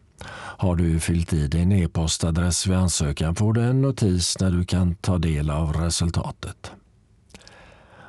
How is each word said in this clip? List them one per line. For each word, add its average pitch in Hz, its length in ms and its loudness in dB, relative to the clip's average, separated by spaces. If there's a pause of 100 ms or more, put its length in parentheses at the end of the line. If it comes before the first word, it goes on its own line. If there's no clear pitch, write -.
(640)
Har 90 140 2
du 82 240 2
fyllt 85 320 0
i 76 160 2
din 85 240 2
e-postadress 85 920 0
vid 92 100 2
ansökan 82 580 0
får 107 180 0
du 117 100 2
en 127 200 2
notis 104 580 0
när 92 100 2
du 87 140 2
kan 90 300 0
ta 90 240 0
del 76 320 0
av 73 220 -2
resultatet. - 1000 -4 (1400)